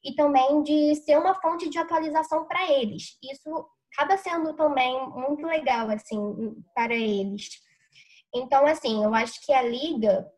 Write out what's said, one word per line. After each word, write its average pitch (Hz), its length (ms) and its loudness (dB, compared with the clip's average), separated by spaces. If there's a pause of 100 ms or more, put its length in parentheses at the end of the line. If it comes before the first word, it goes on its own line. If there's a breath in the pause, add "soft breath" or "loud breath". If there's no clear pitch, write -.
e - 120 -8
também 285 480 4
de 302 320 4
ser 294 200 2
uma 370 160 4
fonte 339 380 -2
de 339 80 -6
atualização 320 640 -2
pra 349 280 -2
eles. 226 500 -2
Isso 285 440 -10 (300)
acaba 339 200 2
sendo 339 380 -4
também 262 560 0
muito 285 360 -6
legal, 254 440 0
assim, 214 300 -6 (540)
para 233 180 -2
eles. 202 680 -4 (760 soft breath)
Então, 269 320 4
assim, 233 380 0
eu 220 100 2
acho 233 320 -2
que 294 60 2
a 262 100 6
liga 240 640 0 (100)